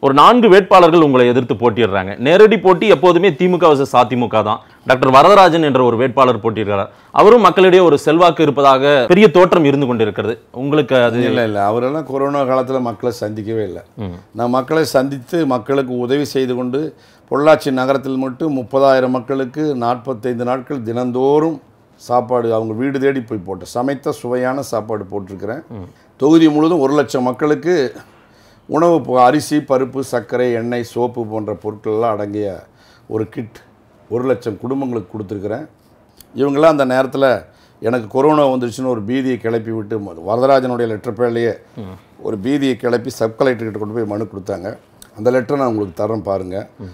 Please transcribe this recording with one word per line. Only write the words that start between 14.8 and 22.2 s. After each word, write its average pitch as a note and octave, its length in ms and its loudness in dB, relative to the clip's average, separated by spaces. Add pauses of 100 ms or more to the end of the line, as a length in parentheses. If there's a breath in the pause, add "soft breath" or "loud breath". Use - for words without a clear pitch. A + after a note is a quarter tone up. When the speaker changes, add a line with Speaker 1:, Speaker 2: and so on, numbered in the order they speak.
Speaker 2:
சந்தித்து C#3 640 -2
மக்களுக்கு B2+ 520 -4
உதவி C3 280 -2
செய்து C3 300 -4
கொண்டு C3 400 -6 (360 soft breath)
பொள்ளாச்சி D3 400 2
நகரத்தில் C3 460 -2
மட்டும் C3 400 -6
முப்பதாயிரம் C3 520 2
மக்களுக்கு C3+ 680 -4
நாற்பத்தைந்து A#2+ 680 -6
நாட்கள் B2+ 380 -6
தினந்தோறும் B2+ 800 -2 (340)
சாப்பாடு A#2+ 580 -2